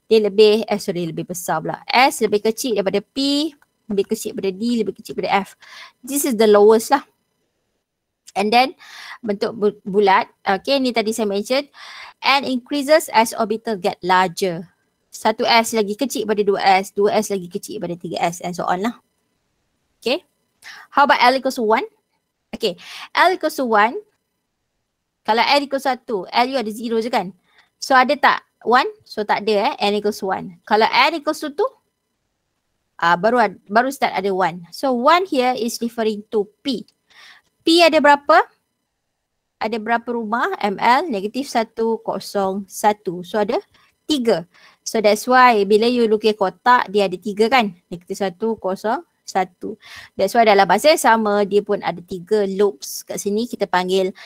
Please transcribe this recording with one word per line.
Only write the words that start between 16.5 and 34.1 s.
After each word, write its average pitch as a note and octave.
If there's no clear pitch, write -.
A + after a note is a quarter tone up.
S, -
dua G3+
S G#3
lagi F#3
kecil G3+
pada F3
tiga F3
S, E3+
and F3+
so F3
on F3+
lah. A#3+
Okay. C#4
How C#4+
about -
L B3+
equals B3+
to B3
one? A3+
Okay. F3+
L E4+
equals D#4+
to C#4
one. A3+
Kalau A3
L C#4+
equals C#4
satu, A#3+
L B3
U C4+
ada G#3+
zero A3+
je A3+
kan? G#3
So -
ada C4+
tak -
one? C4
So -
tak G3+
ada, G#3
eh. G3+
N G#3
equals G#3
one. F#3
Kalau A3
N C#4+
equals D4+
to D#4
two, G4+
ah, E3+
baru A3
ad-, G3+
baru A#3
start -